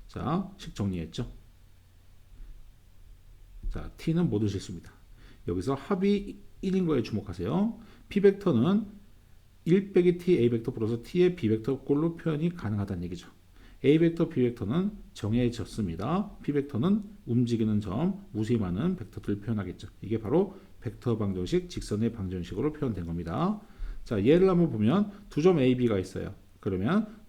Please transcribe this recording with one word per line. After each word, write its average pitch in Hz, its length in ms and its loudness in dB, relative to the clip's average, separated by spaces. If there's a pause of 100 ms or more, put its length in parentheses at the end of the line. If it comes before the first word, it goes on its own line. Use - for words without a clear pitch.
자, 165 520 -4
식 - 160 -14
정리했죠. 92 560 -4 (2500)
자, - 280 -6
T는 165 320 0
모두 107 200 0
실수입니다. 95 440 -8 (540)
여기서 92 280 -2
합이 196 680 0 (200)
일인 185 220 0
거에 143 180 2
주목하세요. 110 760 -2 (280)
P 202 120 0
벡터는 196 680 4 (760)
일 190 260 4
빼기 180 260 6
T 180 200 4
A 120 120 6
벡터 120 220 0
플러스 117 320 -2
T의 180 320 2
B 110 140 0
벡터 131 320 0
꼴로 160 340 2
표현이 160 340 -2
가능하다는 101 540 -4
얘기죠. 87 260 -10 (540)
A 147 160 6
벡터, 165 280 2
B 127 140 0
벡터는 123 560 -2 (160)
정해졌습니다. 113 1300 -2
P - 120 -2
벡터는 147 500 0 (220)
움직이는 117 540 2
점, 123 520 -2
무수히 110 260 0
많은 107 380 -2
벡터들을 104 440 -6
표현하겠죠. 107 480 -6 (140)
이게 110 160 -2
바로 156 400 0 (220)
벡터 113 380 -4
방정식, 101 520 -2
직선의 110 420 -2
방정식으로 95 600 -4
표현된 104 340 -4
겁니다. 90 540 -2 (420)
자, 101 220 -2
예를 175 240 6
한번 175 220 4
보면 120 420 2 (160)
두 - 120 -2
점 170 200 6
A, 127 160 4
B가 113 240 2
있어요. 90 340 -8 (240)
그러면 110 720 0